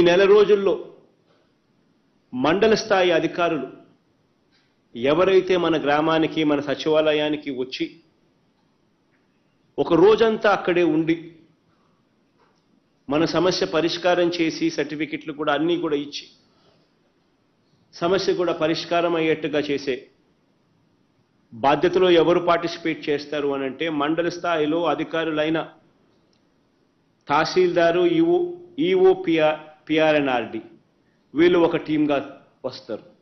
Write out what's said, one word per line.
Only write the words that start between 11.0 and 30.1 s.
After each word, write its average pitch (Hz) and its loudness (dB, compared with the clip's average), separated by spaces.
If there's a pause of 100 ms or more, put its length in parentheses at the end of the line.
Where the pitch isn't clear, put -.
మన 151 0
సమస్య 180 0
పరిష్కారం 175 0
చేసి 160 -2
సర్టిఫికెట్లు 151 -8
కూడా 151 -4
అన్నీ 165 0
కూడా 160 -2
ఇచ్చి 143 -10 (1700)
సమస్య 190 0
కూడా 170 -2
పరిష్కారం 170 -2
అయ్యేట్టుగా 156 -2
చేసే 139 -4 (1600)
బాధ్యతలో 151 2
ఎవరు 170 4
పార్టిసిపేట్ 165 -4
చేస్తారు 143 -4
అనంటే 135 -6 (160)
మండల 165 -2
స్థాయిలో 165 -2 (140)
అధికారులైన 160 -4 (1700)
తహసీల్దారు, 170 2 (180)
ఈఓ, 170 2 (400)
ఈఓ 185 4 (120)
పిఆర్, 156 0 (260)
పిఆర్ఎన్ఆర్డి 139 0 (760)